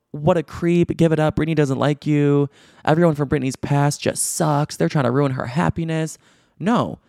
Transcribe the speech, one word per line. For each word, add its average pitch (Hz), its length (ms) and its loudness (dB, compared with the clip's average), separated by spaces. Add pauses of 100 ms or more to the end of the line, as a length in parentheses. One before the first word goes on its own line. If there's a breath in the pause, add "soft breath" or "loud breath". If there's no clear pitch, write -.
(100)
what 151 260 2
a 160 60 0
creep. 170 540 0
Give 165 160 4
it 151 80 0
up. 156 160 0
Britney 160 180 0
doesn't 135 240 0
like 139 260 -2
you. 143 460 2 (340 soft breath)
Everyone 160 300 4
from 143 140 -4
Britney's 135 280 -2
past 143 460 0
just - 200 -2
sucks. 151 540 -2
They're 165 120 0
trying 147 160 0
to 117 60 2
ruin 139 220 0
her 127 140 -6
happiness." 160 720 -4 (400 soft breath)
No. 156 400 -2 (100)